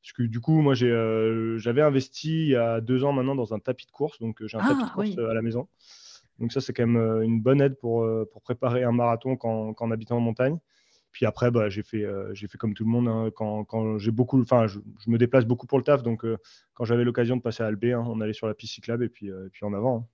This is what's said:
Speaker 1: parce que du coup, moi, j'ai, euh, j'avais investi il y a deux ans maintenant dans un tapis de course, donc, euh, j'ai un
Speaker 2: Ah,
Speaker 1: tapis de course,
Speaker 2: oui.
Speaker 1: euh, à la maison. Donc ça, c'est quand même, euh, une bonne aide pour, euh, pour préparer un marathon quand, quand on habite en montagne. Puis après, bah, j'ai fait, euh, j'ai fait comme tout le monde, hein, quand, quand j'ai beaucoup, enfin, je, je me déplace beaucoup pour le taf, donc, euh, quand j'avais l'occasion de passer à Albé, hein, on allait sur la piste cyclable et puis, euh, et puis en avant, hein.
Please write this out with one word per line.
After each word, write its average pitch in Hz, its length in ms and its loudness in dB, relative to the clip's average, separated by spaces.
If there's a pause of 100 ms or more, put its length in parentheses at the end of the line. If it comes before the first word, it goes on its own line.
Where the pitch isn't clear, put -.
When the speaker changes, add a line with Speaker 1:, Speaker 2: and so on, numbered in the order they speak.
Speaker 1:
parce - 120 -20
que 127 100 -2
du 117 160 -2
coup, 160 220 2
moi, 139 120 6
j'ai, 120 160 4
euh, 113 680 0
j'avais 120 240 2
investi 143 460 0 (160)
il 147 40 2
y 131 60 6
a 117 260 0
deux 127 220 0
ans 143 100 2
maintenant 135 220 0
dans 113 180 -4
un 104 60 -6
tapis - 260 -6
de - 60 -20
course, - 280 -6
donc, 113 220 -8
euh, 110 60 -10
j'ai 110 100 -8
un 107 60 -4
Speaker 2:
Ah, 254 60 2
Speaker 1:
tapis 269 160 0
de 190 40 -8
course, 208 200 -4
Speaker 2:
oui. 185 100 -6
Speaker 1:
euh, 113 100 -2
à 113 60 -2
la 113 80 -2
maison. 117 240 -4 (720)
Donc 120 120 -4
ça, 135 80 -2
c'est 123 140 -8
quand 120 140 0
même, 117 100 4
euh, 113 240 2
une 113 180 2
bonne 135 220 4
aide 139 140 2
pour, 117 280 -2
euh, 113 280 -2
pour 104 100 -20
préparer 123 420 -2
un 120 80 2
marathon 120 460 0
quand, 110 360 -4
quand 117 140 -6
on 113 40 -2
habite 110 200 -6
en 120 80 0
montagne. 123 380 0 (540)
Puis - 140 -2
après, 123 240 2
bah, 110 200 2
j'ai 98 140 -6
fait, 107 200 -4
euh, 101 300 -6
j'ai 101 140 -12
fait - 100 -16
comme 107 160 -2
tout 110 100 -6
le 110 60 0
monde, 120 180 2
hein, 113 260 0
quand, 107 300 -4
quand 110 360 -4
j'ai 107 120 0
beaucoup, 123 300 2
enfin, 117 260 4
je, 101 120 -6 (200)
je 113 100 -6
me 117 80 4
déplace 120 280 6
beaucoup 120 220 -2
pour 139 100 2
le 123 60 2
taf, 143 200 4
donc, 113 220 -2
euh, 113 120 -2 (360)
quand 123 100 -4
j'avais 120 200 2
l'occasion 120 340 2
de 120 40 -4
passer 113 200 -4
à 110 60 0
Albé, 110 260 0
hein, 117 140 -2
on 110 140 -4
allait 110 120 -4
sur 110 140 -6
la 107 80 -2
piste - 180 -14
cyclable 117 320 -4
et 110 40 -6
puis, 101 200 -14
euh, 95 160 -12
et 92 40 -16
puis - 160 -14
en 104 80 -4
avant, 113 240 -2
hein. 117 160 -8